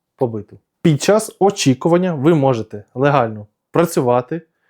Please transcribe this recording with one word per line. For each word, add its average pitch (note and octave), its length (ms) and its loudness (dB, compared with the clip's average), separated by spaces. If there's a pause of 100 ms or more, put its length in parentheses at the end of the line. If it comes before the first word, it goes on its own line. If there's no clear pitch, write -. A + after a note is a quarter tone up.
(160)
побиту. A2 420 -8 (240)
Під D3+ 200 2
час - 380 0
очікування F3 760 0
ви D3+ 220 2
можете A#2+ 480 -2 (100)
легально B2+ 540 0 (240)
працювати. D#3 680 0 (280)